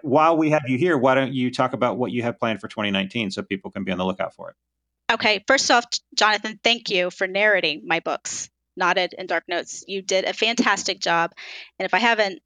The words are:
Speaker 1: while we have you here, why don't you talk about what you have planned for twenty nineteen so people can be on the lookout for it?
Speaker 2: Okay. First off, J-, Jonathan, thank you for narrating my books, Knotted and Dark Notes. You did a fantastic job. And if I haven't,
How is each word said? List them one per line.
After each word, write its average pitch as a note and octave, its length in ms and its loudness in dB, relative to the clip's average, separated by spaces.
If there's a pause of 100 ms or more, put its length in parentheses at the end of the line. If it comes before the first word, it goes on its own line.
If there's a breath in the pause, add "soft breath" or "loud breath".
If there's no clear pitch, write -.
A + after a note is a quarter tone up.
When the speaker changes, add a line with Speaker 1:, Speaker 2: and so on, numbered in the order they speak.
Speaker 1:
while D#3 340 4
we D#3 140 2
have D3+ 160 2
you B2+ 100 0
here, E3 220 2
why C3 160 6
don't C3 180 2
you B2+ 200 -2
talk C3 200 0
about A2+ 260 0
what A#2+ 120 -2
you A#2+ 120 -4
have A#2 180 -2
planned A2 200 -2
for - 60 -14
twenty G#2 240 -4
nineteen G2 400 -2
so G2+ 140 -8
people G2 260 -8
can G2 140 -8
be F#2 80 -4
on F2+ 60 -4
the F#2 60 0
lookout F#2 300 -4
for F2 160 -16
it? - 60 -20 (560)
Speaker 2:
Okay. G#3+ 340 0
First C4 240 4
off, A#3+ 180 4
J-, - 120 -6 (160)
Jonathan, G#3+ 480 0
thank A#3 260 -4
you F3+ 200 0
for F#3 180 -6
narrating F#3 580 0
my E3 140 0
books, - 500 -8 (260)
Knotted F3+ 400 0
and F#3+ 120 -12
Dark - 180 -2
Notes. - 400 -8
You G3 160 -8
did F#3 220 -2
a - 80 -2
fantastic G3+ 640 0
job. E3+ 320 0 (480 loud breath)
And F#3+ 80 -4
if - 80 -2
I F#3 60 4
haven't, A3 460 0